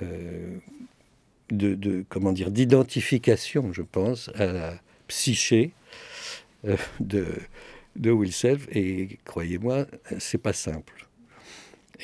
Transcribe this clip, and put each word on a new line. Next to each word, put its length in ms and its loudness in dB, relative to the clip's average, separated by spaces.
euh, 560 -10
de, 240 2
de, 340 -2
comment 240 0
dire, 200 -2
d'identification, 1200 4
je 80 -6
pense, 540 -2
à 100 2
la 280 -4
psyché, 640 2
euh, 120 2
de, 260 0
de 160 2
Will 220 2
Self. 380 2
Et 540 0
croyez-moi, 640 -2
c'est 220 -4
pas 120 0
simple. 540 -8